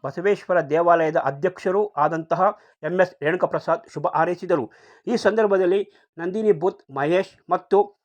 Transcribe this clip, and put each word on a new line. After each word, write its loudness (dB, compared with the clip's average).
ಬಸವೇಶ್ವರ 0
ದೇವಾಲಯದ 2
ಅಧ್ಯಕ್ಷರು -2
ಆದಂತಹ -2
ಎಂ -4
ಎಸ್ 2
ರೇಣುಕಪ್ರಸಾದ್ -2
ಶುಭ -6
ಹಾರೈಸಿದರು. -2
ಈ -2
ಸಂದರ್ಭದಲ್ಲಿ 0
ನಂದಿನಿ -2
ಬೂತ್ -2
ಮಹೇಶ್ -4
ಮತ್ತು 0